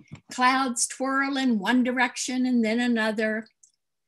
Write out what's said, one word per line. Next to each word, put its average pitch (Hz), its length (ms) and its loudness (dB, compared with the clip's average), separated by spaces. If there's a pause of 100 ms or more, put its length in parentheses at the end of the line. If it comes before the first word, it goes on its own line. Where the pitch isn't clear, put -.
(320)
clouds 254 540 0
twirl 269 500 -2
in 262 220 2
one 233 240 2
direction 254 640 -2
and 247 180 2
then 214 140 0
another. 220 680 0 (600)